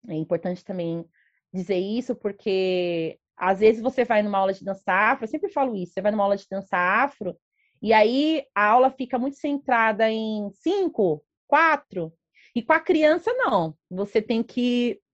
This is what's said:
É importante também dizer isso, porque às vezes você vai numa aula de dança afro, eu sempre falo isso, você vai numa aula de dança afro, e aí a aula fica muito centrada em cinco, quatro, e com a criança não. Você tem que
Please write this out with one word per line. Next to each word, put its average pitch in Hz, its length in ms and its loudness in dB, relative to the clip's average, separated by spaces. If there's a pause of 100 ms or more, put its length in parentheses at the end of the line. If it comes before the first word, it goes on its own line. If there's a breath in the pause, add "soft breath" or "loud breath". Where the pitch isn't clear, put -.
É 180 60 -10
importante 170 500 -6
também 170 400 -8 (480)
dizer 185 260 -4
isso, 214 360 -4
porque 185 1040 -2 (180)
às 190 240 0
vezes 220 200 6
você 240 240 0
vai 220 180 2
numa 202 160 -2
aula 196 140 2
de 190 120 -8
dança 196 280 -4
afro, 214 320 2
eu 214 40 -8
sempre 320 200 -4
falo 269 260 -2
isso, 180 180 -8
você 190 100 -6
vai 208 100 2
numa 208 120 0
aula 202 120 2
de 196 140 -14
dança 196 260 -6
afro, 190 600 0 (440)
e 220 120 0
aí 262 520 4 (100)
a 208 120 2
aula 254 240 6
fica 254 280 -6
muito 277 180 -4
centrada 226 760 0
em 220 400 -4
cinco, 277 760 -2 (220)
quatro, 285 680 0 (420 soft breath)
e 240 80 -4
com 320 100 0
a 320 80 4
criança 320 540 2
não. 214 400 0 (160)
Você 202 300 -2
tem 226 220 -2
que 240 580 -2 (140)